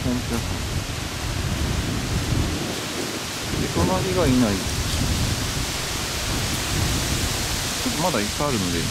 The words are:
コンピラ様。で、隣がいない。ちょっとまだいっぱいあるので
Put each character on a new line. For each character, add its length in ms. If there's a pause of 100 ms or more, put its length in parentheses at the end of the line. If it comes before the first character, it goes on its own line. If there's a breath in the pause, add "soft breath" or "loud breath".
コ 60
ン 120
ピ 120
ラ 60
様。 280 (3000)
で、 160
隣 400
が 140
い 120
な 120
い。 40 (3250)
ち 60
ょ 20
っ 60
と 80
ま 80
だ 100
い 20
っ 40 (100)
ぱ 80
い 40
あ 20
る 80
の 120
で 80 (120)